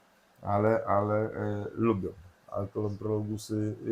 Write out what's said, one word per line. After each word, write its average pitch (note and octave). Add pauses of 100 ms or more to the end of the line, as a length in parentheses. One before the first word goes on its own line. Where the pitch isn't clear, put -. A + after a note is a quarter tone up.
(420)
ale, G#2+
ale, G#2
e, G#2
lubią. G#2 (380)
Alkolomprologusy, G#2+ (160)